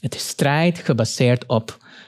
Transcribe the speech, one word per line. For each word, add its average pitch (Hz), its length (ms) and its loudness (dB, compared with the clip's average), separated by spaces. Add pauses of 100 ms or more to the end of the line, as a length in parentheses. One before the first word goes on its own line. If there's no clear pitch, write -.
Het - 140 -8
is - 140 -8
strijd 160 500 0
gebaseerd 123 680 0
op - 380 -4 (240)